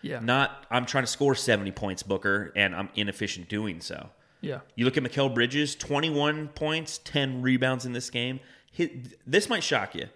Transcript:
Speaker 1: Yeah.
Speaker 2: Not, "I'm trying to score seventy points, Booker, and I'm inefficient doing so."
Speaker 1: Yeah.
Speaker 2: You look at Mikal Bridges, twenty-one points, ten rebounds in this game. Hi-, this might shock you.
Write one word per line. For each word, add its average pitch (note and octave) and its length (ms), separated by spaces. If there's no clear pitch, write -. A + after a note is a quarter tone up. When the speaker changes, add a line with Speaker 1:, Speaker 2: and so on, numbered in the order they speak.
Speaker 1:
Yeah. B2 200
Speaker 2:
Not, B2+ 500
"I'm B2 160
trying C3+ 180
to A#2 60
score C#3 260
seventy G2+ 360
points, F#2+ 320
Booker, G2 500
and G2 200
I'm G2 220
inefficient G2+ 520
doing G#2 320
so." - 300
Speaker 1:
Yeah. C#3 200
Speaker 2:
You A#2 80
look B2+ 120
at C#3+ 60
Mikal C3+ 320
Bridges, C3+ 420
twenty-one D3+ 760
points, D#3 440
ten C3 440
rebounds B2+ 440
in B2 80
this A#2+ 160
game. B2+ 280
Hi-, E3+ 140
this F3 220
might G#3 160
shock G#2+ 320
you. - 200